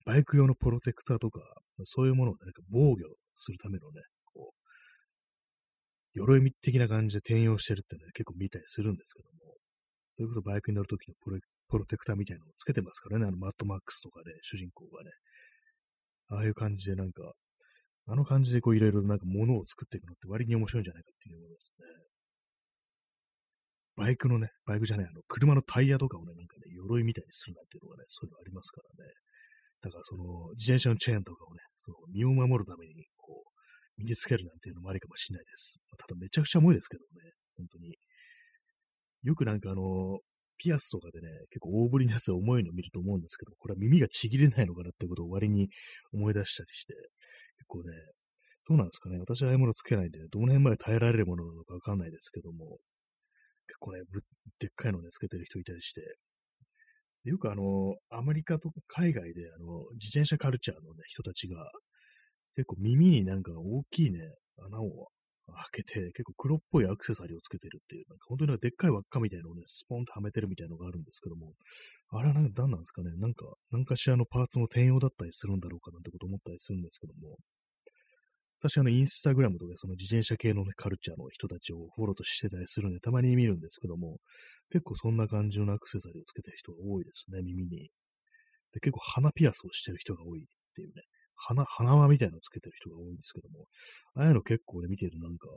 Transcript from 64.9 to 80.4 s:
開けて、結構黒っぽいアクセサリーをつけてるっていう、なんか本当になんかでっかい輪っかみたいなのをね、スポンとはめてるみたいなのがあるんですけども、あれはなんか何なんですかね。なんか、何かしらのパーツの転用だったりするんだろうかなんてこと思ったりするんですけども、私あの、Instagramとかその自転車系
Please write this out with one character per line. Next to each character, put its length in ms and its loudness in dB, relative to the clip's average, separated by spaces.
開 100 -8
け 0 -
て、 300 -8
結 120 -10
構 100 -14
黒 220 0
っ 20 -6
ぽ 100 6
い 60 6
ア 100 -2
ク 80 -16
セ 100 -4
サ 120 -8
リ 80 -12
ー 20 -10
を 40 -20
つ 80 -20
け 100 -10
て 100 -16
る 140 -18
っ 40 -20
て 100 -16
い 60 -14
う、 60 -20
な 60 -20
ん 40 -20
か 100 -20
本 100 -6
当 60 2
に 40 4
な 60 2
ん 40 -2
か 40 -6
で 60 0
っ 40 0
か 140 0
い 40 8
輪 100 2
っ 100 -8
か 100 -2
み 80 2
た 80 -6
い 40 -12
な 40 -14
の 60 -14
を 40 -14
ね、 120 -14
ス 220 -18
ポ 120 -6
ン 40 -4
と 80 -10
は 80 -10
め 100 -4
て 100 -4
る 80 -2
み 80 -6
た 80 -12
い 40 -12
な 40 -12
の 60 -12
が 80 -12
あ 40 -8
る 100 -10
ん 20 -10
で 100 -18
す 80 -20
け 80 -14
ど 80 -10
も、 180 -16
あ 120 -4
れ 60 2
は 60 4
な 60 2
ん 100 2
か 120 -2
何 80 2
な 80 0
ん 20 -10
で 60 -16
す 60 -20
か 100 -10
ね。 140 -6
な 120 -2
ん 60 -2
か、 100 -14
何 140 0
か 120 0
し 120 -2
ら 80 6
の 80 4
パ 200 -2
ー 20 0
ツ 120 -4
の 80 2
転 180 4
用 160 6
だ 80 2
っ 100 0
た 80 -6
り 60 -12
す 140 -12
る 100 -2
ん 40 -2
だ 80 -8
ろ 100 -10
う 20 -16
か 100 -18
な 80 -18
ん 40 -18
て 80 -14
こ 80 -16
と 80 -10
思 100 -6
っ 60 -14
た 100 -14
り 80 -14
す 120 -12
る 60 -4
ん 40 -4
で 100 -10
す 60 -20
け 80 -16
ど 80 -18
も、 220 -18
私 180 0
あ 40 6
の、 60 6
Instagram 680 4
と 80 -10
か 100 -12
そ 120 -12
の 40 -6
自 140 -8
転 160 2
車 160 -2
系 160 2